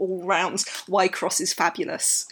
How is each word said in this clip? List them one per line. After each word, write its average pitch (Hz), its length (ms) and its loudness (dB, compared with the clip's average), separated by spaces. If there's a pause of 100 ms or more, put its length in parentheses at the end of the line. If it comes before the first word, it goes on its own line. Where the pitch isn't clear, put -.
all-round 185 640 0 (240)
"Y 185 180 4
Cross - 340 -2
is 180 120 0
fabulous" - 800 0